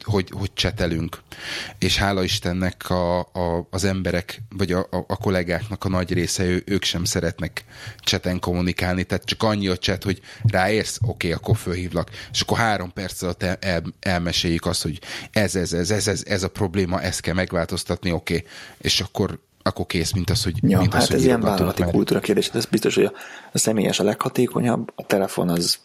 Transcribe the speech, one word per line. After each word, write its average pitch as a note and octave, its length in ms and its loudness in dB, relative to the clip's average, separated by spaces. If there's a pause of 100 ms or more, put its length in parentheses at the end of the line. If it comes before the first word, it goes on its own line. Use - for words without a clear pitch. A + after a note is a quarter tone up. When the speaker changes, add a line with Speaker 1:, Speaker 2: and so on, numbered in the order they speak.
Speaker 1:
hogy, G2+ 300 0
hogy G2 200 -6
csetelünk. E2 680 -2 (580)
És - 180 2
hála G2 260 2
Istennek F2+ 680 -2
a, F2+ 300 2
a, F2 500 -2
az F#2+ 140 -2
emberek, F#2+ 580 -2 (160)
vagy F#2 140 0
a, F2+ 80 2
a, - 180 -4 (100)
a F#2+ 100 -2
kollégáknak F2+ 680 -2
a G2+ 60 0
nagy F2+ 240 0
része, F2 300 0
ő, F2+ 220 2
ők G2 180 0
sem E2+ 200 -2
szeretnek - 600 -4 (340)
cseten F2+ 400 0
kommunikálni, F2+ 640 0
tehát - 220 -2
csak - 180 -2
annyi G#2 240 2
a F2+ 100 0
cset, F#2 260 -2
hogy F#2+ 160 -2 (240)
ráérsz, G2+ 640 2
oké, F2+ 240 -2
akkor G#2+ 260 2
fölhívlak, F2 520 -2 (220)
és - 100 -2
akkor - 160 2
három G2 360 0
perc - 280 -8
alatt F2 220 -2
el, F2+ 160 0
el, F2 240 0 (160)
elmeséljük F2 680 0
azt, E2+ 180 -2
hogy D#2 160 -4 (320)
ez, G2 240 0
ez, F2 180 0
ez, F2 180 0
ez, G2+ 160 0
ez, F#2 200 -2
ez F#2 160 0
a F2+ 60 -2
probléma, F#2 520 0
ezt F2 200 -4
kell E2+ 120 -2
megváltoztatni, F2 800 -2
oké, E2 320 0 (340)
és - 240 0
akkor, F2+ 380 -2 (240)
akkor F#2 220 0
kész, E2 260 0
mint F2+ 180 0
az, E2+ 140 2
hogy, F2 180 0
Speaker 2:
Ja, F#2+ 180 6
Speaker 1:
mint F2+ 140 4
Speaker 2:
hát - 80 4
Speaker 1:
az, B2+ 60 4
hogy - 100 2
Speaker 2:
ez - 60 4
ilyen C3 140 6
Speaker 1:
írogatunk, G#2 220 2
Speaker 2:
vállalati F#2 220 2
Speaker 1:
mert F2 120 2
Speaker 2:
kultúra G2+ 260 2
kérdés, G2 300 2
de - 80 -4
ez G#2+ 80 0
biztos, - 300 2
hogy G2 100 6
a, G2+ 60 0 (400)
a F2+ 60 -2
személyes G2+ 420 2
a - 40 4
leghatékonyabb, A#2+ 920 2
a - 100 -12
telefon F#2+ 440 2
az E2+ 360 0